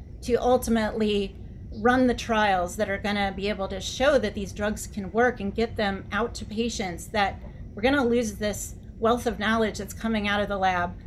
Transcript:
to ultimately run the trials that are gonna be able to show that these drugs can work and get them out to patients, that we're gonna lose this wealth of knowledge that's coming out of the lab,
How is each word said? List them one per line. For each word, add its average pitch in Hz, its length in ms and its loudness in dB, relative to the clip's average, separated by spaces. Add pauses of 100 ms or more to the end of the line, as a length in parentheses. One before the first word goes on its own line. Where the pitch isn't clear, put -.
(240)
to 240 120 2
ultimately 220 1000 2 (440)
run 247 280 6
the 233 60 4
trials 190 640 2
that 202 120 0
are 196 80 -2
gonna 202 380 0
be 190 140 -2
able 196 180 -2
to 190 140 -6
show 269 360 2
that 196 160 2
these - 200 -6
drugs 208 340 -4
can 190 240 -8
work 240 280 4
and 196 140 -4
get 226 220 -2
them 196 360 -2
out 220 240 -2
to 208 100 -8
patients, 208 640 -4
that 196 320 0 (340)
we're 196 80 -8
gonna 269 240 4
lose 233 300 2
this 208 400 -4 (240)
wealth 233 260 2
of 202 140 -2
knowledge 214 400 2
that's 196 140 -8
coming 220 340 -2
out 202 120 2
of 202 80 0
the 202 100 -2
lab, 180 360 2 (140)